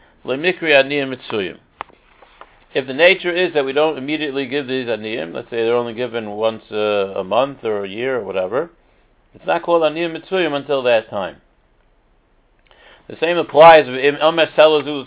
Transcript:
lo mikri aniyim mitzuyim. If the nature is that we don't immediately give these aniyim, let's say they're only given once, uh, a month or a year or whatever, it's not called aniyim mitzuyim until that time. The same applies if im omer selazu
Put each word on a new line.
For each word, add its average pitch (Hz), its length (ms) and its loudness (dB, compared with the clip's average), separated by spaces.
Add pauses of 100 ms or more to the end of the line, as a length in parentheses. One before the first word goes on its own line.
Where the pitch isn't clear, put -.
(240)
lo 127 120 -2
mikri 170 340 0
aniyim 135 440 4
mitzuyim. 98 440 -6 (1120)
If 135 140 -2
the 131 80 -6
nature 180 380 4
is 175 220 0
that 139 100 4
we 135 80 -4
don't 147 260 2
immediately 139 480 -4
give 131 220 -4
these 131 180 -2
aniyim, 110 480 -4
let's - 160 -10
say 117 140 0
they're 117 100 2
only 120 200 0
given 113 360 -6
once, 110 400 -2
uh, 104 460 0
a 98 80 -4
month 127 400 0
or 104 200 -2
a 98 40 -6
year 120 320 -4
or 101 40 -8
whatever, 95 460 -4 (640)
it's - 100 -20
not 170 200 -2
called 170 180 2
aniyim 160 340 0
mitzuyim 165 360 -2
until 139 320 0
that 117 260 4
time. 92 280 -6 (1700)
The 113 80 -12
same 170 220 0
applies 156 500 2
if 127 160 -4
im 147 180 2
omer 160 240 2 (100)
selazu 151 500 2